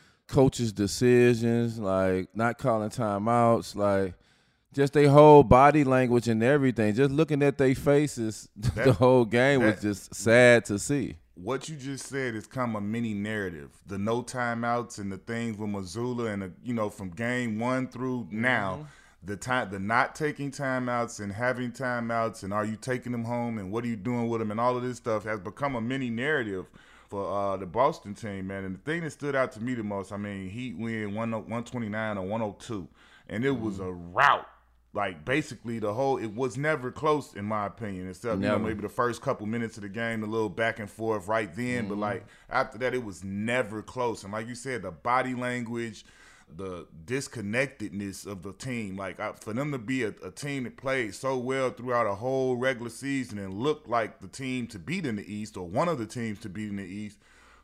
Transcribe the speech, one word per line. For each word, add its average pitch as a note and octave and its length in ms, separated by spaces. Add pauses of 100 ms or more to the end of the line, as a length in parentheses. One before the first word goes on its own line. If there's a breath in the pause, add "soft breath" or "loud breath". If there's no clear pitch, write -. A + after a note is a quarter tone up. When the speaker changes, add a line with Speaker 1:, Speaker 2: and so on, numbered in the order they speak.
(260 soft breath)
Speaker 1:
coaches' C3 460
decisions, A#2 1040
like, F#2+ 560
not A2+ 240
calling A2 320
timeouts, A2+ 840
like, G2 380 (580)
just C#3 220
they D3 120
whole D3 380
body C#3 400
language B2 440
and A2+ 140
everything. A#2+ 520
Just C3+ 180
looking D3 300
at C#3+ 160
their C3+ 160
faces C#3+ 800
<laughs> - 40
Speaker 2:
That, G#2+ 280
Speaker 1:
the C3 100
whole B2+ 320
game B2+ 360
was G#2+ 140
Speaker 2:
that, - 60
Speaker 1:
just G#2 320
sad A#2+ 520
to G2+ 120
see. G#2 380 (180)
Speaker 2:
what A#2 340
you D#3+ 80
just C3+ 300
said C3 280
is G#2+ 120
kind B2 240
of A2 60
a G#2 40
mini A2 340
narrative. G2+ 560 (160)
The F#2+ 120
no A2+ 240
timeouts A#2+ 760
and G2 140
the F#2 60
things A#2 400
with G#2+ 100
Mazzulla A2 640
and, G2+ 100
the, F#2 100 (120)
you A#2+ 100
know, A2 140
from F#2+ 220
game A#2 480
one B2+ 300
through B2 420
now, A2 500
Speaker 1:
Mm-hmm. - 460
Speaker 2:
the G2+ 100
time, B2+ 340
the G2 80
not A2+ 360
taking C#3+ 360
timeouts B2 680
and G2+ 100
having B2 400
timeouts A#2 720
and G2 120
are G#2+ 100
you A2 120
taking B2+ 360
them A#2 120
home A#2+ 340
and F#2 120
what A#2 140
are A#2+ 40
you A#2 80
doing A#2 320
with A2+ 120
them G#2+ 100
and G#2+ 80
all B2 160
of B2 80
this B2 140
stuff G#2+ 280
has A2 140
become B2+ 380
a A2+ 60
mini B2+ 260
narrative A#2 560 (460 soft breath)
for, G2 200
uh, G2 280
the F#2+ 80
Boston A2 480
team, G2 320
man. G2 180
And F#2 100
the F#2 60
thing E3 220
that D#3 80
stood C#3+ 260
out B2+ 160
to G#2+ 100
me B2 120
the A#2 80
most, G2+ 300
I G2+ 40
mean, G2+ 320
Heat A2+ 300
win G#2+ 360
one, A2+ 160 (160)
one A2+ 160
twenty-nine A2 540
or F#2+ 100
one G#2+ 140
oh G#2 180
two. G2 300 (400 soft breath)
And A2 160
it C#3 60 (100)
was A2 140
Speaker 1:
Mm-hmm. F#2 80
Speaker 2:
a F#2 100
rout. F#2 540 (480)
Like, F#2+ 300
basically, B2 540
the G#2 160
whole, C3+ 240
it G#2 160
was B2 240
never C#3+ 320
close, D3+ 440
in G2+ 120
my G#2+ 180
opinion, F#2+ 460
except, A2 240
you F#2+ 80
know, G#2 160
Speaker 1:
Never. G#2+ 100
Speaker 2:
maybe G#2 140
the G2+ 80
first A#2+ 320
couple A#2+ 240
minutes A#2 320
of G#2 60
the G2+ 40
game, A2+ 340
a G#2+ 40
little A2 240
back A2+ 300
and G2+ 100
forth G#2+ 380
right A2 280
then. B2 320
But, G2+ 60
Speaker 1:
Mm-hmm. G#2 80
Speaker 2:
like, G#2 240 (240 soft breath)
after C3 280
that, B2 140
it B2+ 100
was F#2+ 220
never G#2+ 580
close. A#2 400
And G2 120
like A2+ 140
you A#2+ 60
said, A#2+ 280
the F#2 80
body B2+ 440
language, A#2+ 680 (500 soft breath)
the F2+ 320 (200)
disconnectedness G#2 1200
of F#2+ 160
the G2 100
team, A2 460
like, F#2+ 200
I, G#2 140
for - 220
them D3 180
to C#3 60
be B2 260
a, G#2 40 (140)
a F#2 80
team C#3 340
that A2+ 120
played C3 380
so C3+ 240
well C3 320
throughout A#2+ 360
a G2+ 80
whole B2+ 420
regular A#2+ 340
season C3 480
and F#2+ 160
looked D3 340
like A2 320
the G2 80
team B2+ 380
to G#2 120
beat E3+ 280
in A2 100
the G2+ 180
East G#2+ 220
or F#2 100
one B2 220
of E3 80
the A#2 80
teams A2 360
to G#2+ 100
beat G#2 180
in G2+ 80
the G2 80
East, G2+ 320 (480 soft breath)